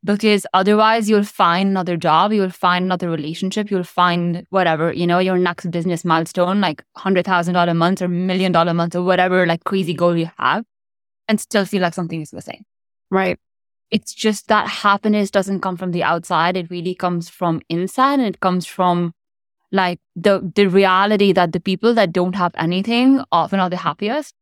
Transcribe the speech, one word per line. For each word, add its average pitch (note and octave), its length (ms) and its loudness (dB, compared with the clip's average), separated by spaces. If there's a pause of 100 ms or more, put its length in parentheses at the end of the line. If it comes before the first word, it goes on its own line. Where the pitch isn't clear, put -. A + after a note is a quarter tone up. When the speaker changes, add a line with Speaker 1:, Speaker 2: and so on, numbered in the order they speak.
Speaker 1:
Because G#3 500 0
otherwise G#3+ 560 2
you'll G#3 140 4
find F#3 440 0
another F#3 300 -2
job, E3 340 2
you'll G3+ 200 0
find F3+ 340 0
another F3+ 240 -2
relationship, F3 600 -4
you'll F#3 140 -2
find F3 680 0
whatever, E3+ 440 0
you F3 120 -2
know, F3 140 2
your F#3 180 0
next F3+ 340 -2
business E3+ 340 -4
milestone, F3 560 0
like D#3+ 220 -4 (120)
hundred F#3 300 0
thousand F3+ 300 0
dollar F3 180 2
months E3+ 280 0
or F3+ 60 -2
million F3+ 460 -2
dollar E3+ 200 2
months E3+ 220 -2
or F3+ 80 -2
whatever, F#3 420 2
like, E3+ 200 -2
crazy F#3 280 -2
goal E3+ 220 0
you E3 220 -2
have, D3+ 260 0 (640)
and G#3+ 140 -2
still G3+ 240 -2
feel F#3+ 160 -2
like E3+ 120 0
something E3 280 -6
is D3 100 -14
missing. - 320 -16 (460)
Speaker 2:
Right. F#3+ 280 0 (540)
Speaker 1:
It's - 220 -4
just - 340 -4
that G#3+ 220 0
happiness G#3 640 0
doesn't G3 280 -2
come F3+ 160 -4
from F3+ 160 -6
the F3 120 -2
outside. E3 520 0
It F3 140 -6
really F3+ 260 -6
comes F3 320 -4
from E3 400 -4
inside, C4 520 0
and B3 80 2
it F3+ 120 -6
comes F3+ 260 0
from, F3 480 0 (580)
like, F3+ 280 0 (160)
the, F#3 400 0
the G3+ 120 4
reality G3 680 4
that F3 180 2
the E3+ 80 -2
people G3+ 360 0
that G3 180 2
don't F3+ 220 0
have F3 200 -2
anything A#3 680 2 (120)
often E3+ 260 0
are F#3 100 0
the F3 60 -6
happiest. G3+ 680 -6